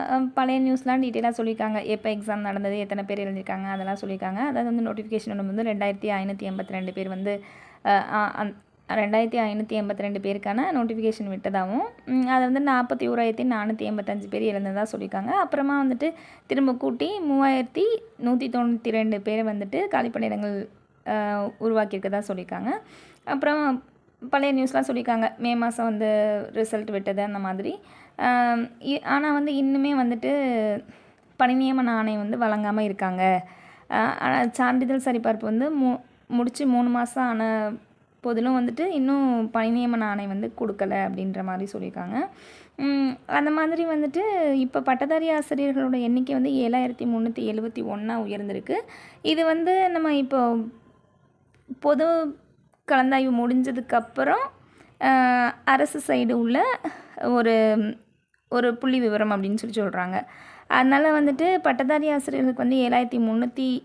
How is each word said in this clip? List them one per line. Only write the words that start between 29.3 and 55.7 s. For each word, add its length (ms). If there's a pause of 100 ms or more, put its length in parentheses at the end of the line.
வந்து 200
இன்னுமே 420
வந்துட்டு 380 (1040)
பணி 180
நியமன 340
ஆணை 280
வந்து 220
வழங்காம 420
இருக்காங்க. 640 (440)
ஆ, 280
ஆனா 320
சான்றிதழ் 540
சரிபார்ப்பு 400
வந்து 260
மு-, 300 (260)
முடிச்சு 400
மூணு 220
மாசம் 360
ஆன 460 (500)
போதிலும் 400
வந்துட்டு 260
இன்னும் 640
பணி 200
நியமன 320
ஆணை 240
வந்து 320
கொடுக்கல 500
அப்படின்ற 340
மாதிரி 300
சொல்லியிருக்காங்க. 560 (480)
ம், 340 (160)
அந்த 240
மாதிரி 360
வந்துட்டு 680
இப்ப 300
பட்டதாரி 480
ஆசிரியர்களோட 680
எண்ணிக்கை 340
வந்து 160
ஏழாயிரத்தி 560
முன்னூத்தி 340
எழுவத்தி 440
ஒண்ணா 360
உயர்ந்திருக்கு. 540 (480)
இது 220
வந்து 460
நம்ம 240
இப்போ 420 (1200)
பொது 560 (560)
கலந்தாய்வு 400
முடிஞ்சதுக்கப்புறம், 1120 (580)
ஆ, 520 (100)
அரசு 420